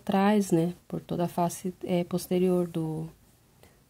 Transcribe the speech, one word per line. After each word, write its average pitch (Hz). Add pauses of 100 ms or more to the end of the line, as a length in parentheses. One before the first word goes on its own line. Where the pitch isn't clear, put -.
trás, 196
né? 170 (120)
Por 165
toda 170
a -
face, 175 (100)
é, 175
posterior 180
do, 160 (800)